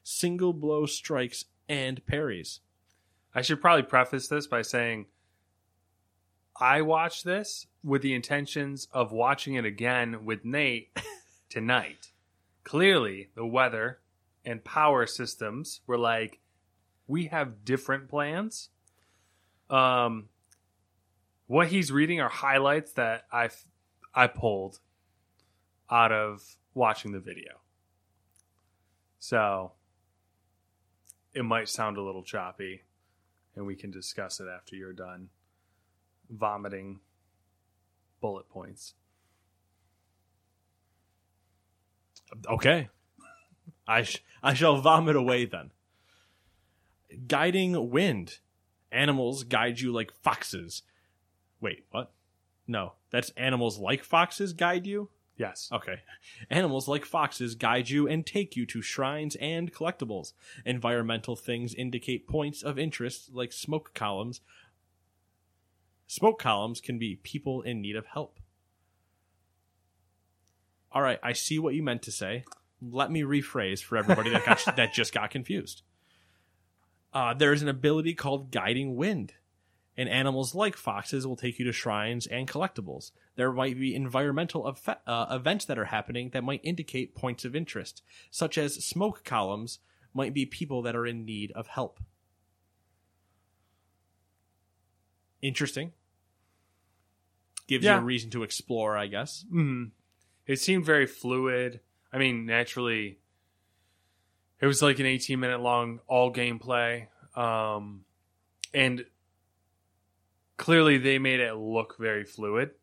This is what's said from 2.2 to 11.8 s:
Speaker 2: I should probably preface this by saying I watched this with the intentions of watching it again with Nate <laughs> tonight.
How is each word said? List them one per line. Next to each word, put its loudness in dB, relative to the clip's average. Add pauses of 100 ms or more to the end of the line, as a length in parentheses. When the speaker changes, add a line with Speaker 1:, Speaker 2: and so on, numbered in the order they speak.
Speaker 2:
I 2
should 0
probably 8
preface 2
this -2
by 0
saying -2 (1500)
I 6
watched 2
this -4 (160)
with 2
the 0
intentions -4
of 2
watching 2
it 0
again -2
with -4
Nate -2 (340)
<laughs> -20
tonight. -2 (520)